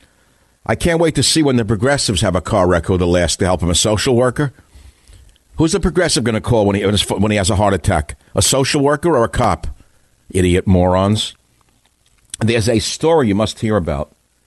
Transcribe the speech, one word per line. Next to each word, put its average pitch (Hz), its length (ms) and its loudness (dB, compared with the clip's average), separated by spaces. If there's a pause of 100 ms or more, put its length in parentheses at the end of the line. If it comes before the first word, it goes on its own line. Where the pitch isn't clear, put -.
(640)
I 113 120 -2
can't 165 240 -2
wait 160 160 0
to 131 80 0
see - 180 0
when 135 140 2
the 117 80 0
progressives 113 560 -2
have 92 160 0
a 90 40 0
car 92 280 0
wreck, 87 180 0
who 95 100 0
they'll 87 200 2
ask 87 240 0
to 98 60 0
help 90 180 -2
him, 85 60 0
a 85 40 0
social 110 400 0
worker? 127 380 0 (1040)
Who's 160 160 0
the 196 80 0
progressive 165 420 0
gonna 110 180 -2
call 110 260 0
when 101 100 2
he, 101 80 -2
when 101 480 0
he 107 40 0
has 98 140 0
a 101 60 0
heart 98 180 2
attack? 90 420 -2 (200)
A 107 60 0
social 139 380 0
worker 147 360 0
or 117 80 2
a 110 40 -2
cop? - 380 -2 (640)
Idiot 90 380 2
morons. 92 680 2 (1080)
There's 113 280 0
a 113 80 2
story 151 500 0
you 101 60 2
must 104 260 -2
hear 107 160 -2
about. 78 360 -4 (340)